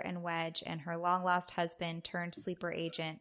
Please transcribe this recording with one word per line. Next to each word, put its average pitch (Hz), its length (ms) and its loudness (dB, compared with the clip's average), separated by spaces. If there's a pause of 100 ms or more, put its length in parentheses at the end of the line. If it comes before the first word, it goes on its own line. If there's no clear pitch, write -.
and 175 180 -2
Wedge 165 440 0
and 160 160 -4
her 170 160 -2
long 180 260 4
lost 180 280 4
husband 170 520 0
turned 175 300 -4
sleeper 175 360 -2
agent 165 500 -2